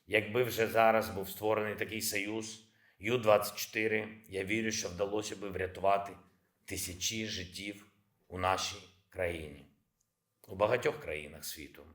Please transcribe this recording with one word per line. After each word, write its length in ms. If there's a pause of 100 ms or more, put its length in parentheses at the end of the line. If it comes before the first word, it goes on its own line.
якби 360
вже 240
зараз 420
був 200
створений 460
такий 260
союз 600 (380)
Ю 180
двадцять 380
чотири, 520 (220)
я 140
вірю, 280
що 180
вдалося 460
би 140
врятувати 640 (520)
тисячі 640
життів 600 (400)
у 120
нашій 500 (200)
країні, 560 (840)
у 80
багатьох 440
країнах 460
світу, 380 (120)